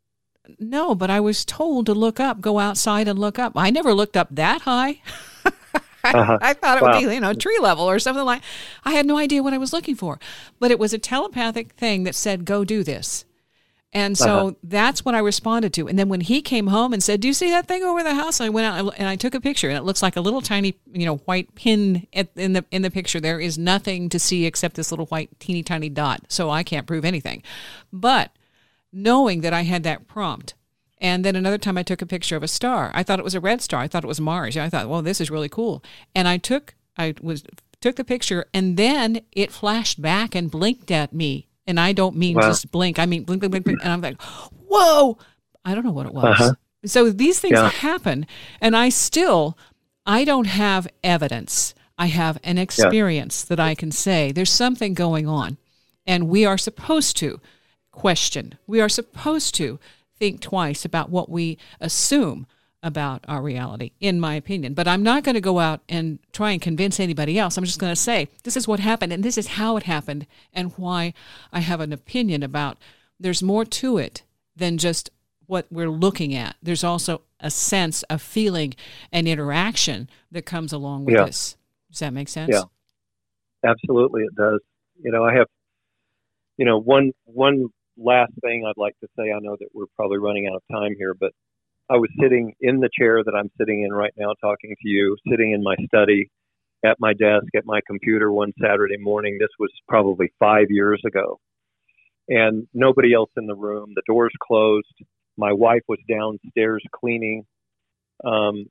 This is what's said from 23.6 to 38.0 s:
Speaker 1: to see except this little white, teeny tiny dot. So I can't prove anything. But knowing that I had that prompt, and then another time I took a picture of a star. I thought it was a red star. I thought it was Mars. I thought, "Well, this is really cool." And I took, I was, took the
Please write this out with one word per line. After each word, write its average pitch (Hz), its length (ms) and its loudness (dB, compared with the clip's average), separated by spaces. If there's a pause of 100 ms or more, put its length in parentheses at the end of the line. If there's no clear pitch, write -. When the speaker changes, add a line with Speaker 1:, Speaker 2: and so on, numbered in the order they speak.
Speaker 1:
to 170 100 -2
see 170 260 0
except 165 300 -2
this 160 160 -6
little 160 160 -6
white, 160 320 -6
teeny 175 240 -4
tiny 160 260 -4
dot. 143 400 -2
So 165 220 -2
I 160 140 -2
can't - 240 -8
prove 160 160 -4
anything. 151 380 -4 (500)
But 202 400 2 (600)
knowing 214 500 2
that 170 120 0
I 170 80 0
had 170 220 0
that - 240 -4
prompt, 160 460 -8 (460)
and 185 240 0
then 196 120 2
another 190 220 0
time 190 200 -2
I 180 60 -2
took 185 180 -4
a 180 40 -10
picture 175 280 -6
of 147 80 -4
a 156 60 -4
star. 240 460 -2
I 180 100 0
thought 190 140 0
it - 60 -6
was 180 100 -4
a 180 60 -4
red 214 200 0
star. 131 200 -4
I 143 80 -4
thought 170 160 -4
it 120 40 -8
was 156 120 -4
Mars. 156 360 -2
I 156 120 -4
thought, 120 200 -4
"Well, 160 140 -2
this 180 180 -2
is 147 100 -4
really 156 180 -6
cool." 208 360 -4 (320)
And 185 100 2
I 180 120 2
took, 269 360 -4 (220)
I 160 260 -4
was, 160 220 -8 (360)
took 240 140 0
the 262 100 -6